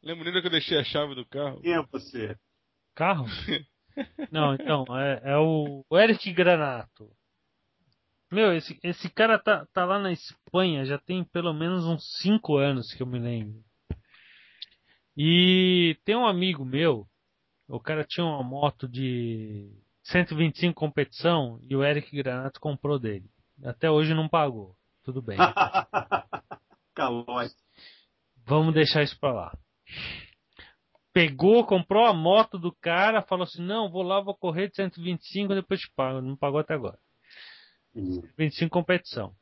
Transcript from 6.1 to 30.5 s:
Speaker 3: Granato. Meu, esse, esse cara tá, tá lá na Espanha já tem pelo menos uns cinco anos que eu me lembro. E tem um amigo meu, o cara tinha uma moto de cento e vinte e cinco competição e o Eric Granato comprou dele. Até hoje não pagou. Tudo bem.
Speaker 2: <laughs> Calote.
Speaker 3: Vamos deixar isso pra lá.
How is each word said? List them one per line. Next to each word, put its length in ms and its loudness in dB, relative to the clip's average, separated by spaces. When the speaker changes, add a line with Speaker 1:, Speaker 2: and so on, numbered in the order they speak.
Speaker 3:
Granato. 800 0
Meu, 200 4
esse, 300 -4
esse 280 -6
cara 280 4
tá, 340 0
tá 120 0
lá 140 0
na 120 -2
Espanha 760 -2
já 140 -4
tem 240 -4
pelo 300 -4
menos 340 -2
uns 340 -4
cinco 360 2
anos 360 0
que 100 -8
eu 40 -4
me 120 -6
lembro. 440 -6
E 880 6
tem 120 0
um 100 2
amigo 380 0
meu, 420 0
o 100 -8
cara 260 -4
tinha 220 -4
uma 160 -4
moto 460 -4
de 800 -6
cento 320 0
e 20 -4
vinte 200 0
e 40 -8
cinco 140 0
competição 880 -2
e 140 -4
o 80 2
Eric 320 -2
Granato 420 -6
comprou 400 -2
dele. 320 -6
Até 240 -2
hoje 240 4
não 160 0
pagou. 460 -2
Tudo 180 -8
bem. 160 -8
Speaker 2:
<laughs> 1500 -2
Calote. 640 -4
Speaker 3:
Vamos 300 2
deixar 300 4
isso 160 -8
pra 120 0
lá. 240 -8